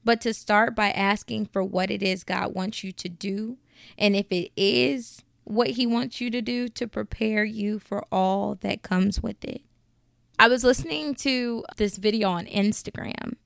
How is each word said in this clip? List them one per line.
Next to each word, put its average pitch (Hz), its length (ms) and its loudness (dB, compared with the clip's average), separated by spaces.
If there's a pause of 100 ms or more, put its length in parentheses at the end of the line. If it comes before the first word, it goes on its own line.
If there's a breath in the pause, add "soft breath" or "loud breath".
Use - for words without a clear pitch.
but 226 180 2
to 226 120 0
start 214 420 2
by 208 140 2
asking 208 560 0
for 190 180 -2
what 196 280 0
it 196 100 -2
is 185 220 0
God 190 320 -2
wants 190 280 -4
you 190 100 -8
to - 140 -10
do, 202 520 -6 (360 loud breath)
and 202 200 4
if 202 160 2
it 180 260 -2
is 233 640 2 (220)
what 220 280 0
he 247 140 0
wants 233 340 -2
you 240 120 -4
to 247 100 -2
do, 240 280 -4
to 233 180 -6
prepare 214 580 -2
you 214 320 -4
for - 340 -6
all 190 500 0
that 202 200 -4
comes 190 400 2
with - 240 -8
it. - 160 -10 (760)
I 226 80 10
was 247 160 4
listening 302 520 2
to 247 480 -2 (140)
this 202 200 -2
video 208 320 2
on 175 180 -2
Instagram - 880 -2 (100)